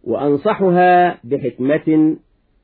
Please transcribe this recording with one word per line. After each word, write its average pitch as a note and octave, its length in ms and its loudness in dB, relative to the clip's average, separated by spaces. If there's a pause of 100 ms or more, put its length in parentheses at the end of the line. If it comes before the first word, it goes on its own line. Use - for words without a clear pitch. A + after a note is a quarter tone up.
وأنصحها F3+ 1200 0
بحكمة C#3+ 920 -2 (480)